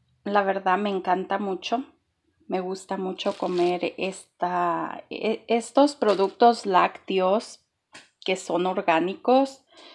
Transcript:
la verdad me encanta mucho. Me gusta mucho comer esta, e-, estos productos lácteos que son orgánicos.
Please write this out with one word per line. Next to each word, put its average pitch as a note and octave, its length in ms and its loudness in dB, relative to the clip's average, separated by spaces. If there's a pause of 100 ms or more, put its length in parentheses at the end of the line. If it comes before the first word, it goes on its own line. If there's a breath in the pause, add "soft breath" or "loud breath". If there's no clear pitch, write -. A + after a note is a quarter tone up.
(240)
la G3+ 180 0
verdad F#3+ 340 0
me G#3 140 -2
encanta F#3 480 -2
mucho. G#3 460 -4 (640)
Me F#3 120 -4
gusta F#3+ 360 -8
mucho F#3+ 420 -4
comer F3 580 -2
esta, F3 1120 -4
e-, - 380 -6
estos C4+ 480 2
productos G#3 720 4
lácteos F#3 960 0 (640 loud breath)
que F#3 100 0
son F3+ 320 -2
orgánicos. F#3+ 960 2 (320 loud breath)